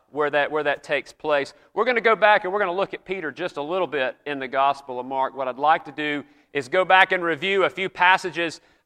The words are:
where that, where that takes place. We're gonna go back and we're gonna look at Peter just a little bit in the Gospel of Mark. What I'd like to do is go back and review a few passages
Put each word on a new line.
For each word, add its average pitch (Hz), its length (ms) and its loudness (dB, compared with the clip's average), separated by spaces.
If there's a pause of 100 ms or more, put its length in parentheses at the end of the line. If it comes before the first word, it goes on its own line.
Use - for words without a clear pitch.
(120)
where 147 160 -2
that, 143 220 0
where 151 140 -2
that 143 180 -2
takes 143 300 -4
place. 147 420 -2 (180)
We're 208 120 -2
gonna 233 160 0
go 226 160 4
back 208 260 4
and 180 100 -4
we're 202 60 0
gonna 190 140 -2
look 185 220 -4
at - 100 -14
Peter 180 260 -8
just 156 280 -8
a 143 40 -4
little 175 240 -2
bit 131 300 -2 (100)
in 143 140 -6
the 131 80 -8
Gospel 135 500 0
of 123 80 -8
Mark. 131 300 -4
What 135 100 -6
I'd 127 100 -6
like 151 280 2
to 147 80 -16
do 147 320 -4 (280)
is 135 160 -6
go 185 160 2
back 185 280 6
and 180 100 0
review 170 400 0
a 156 80 2
few 185 180 -6
passages 175 720 0 (260)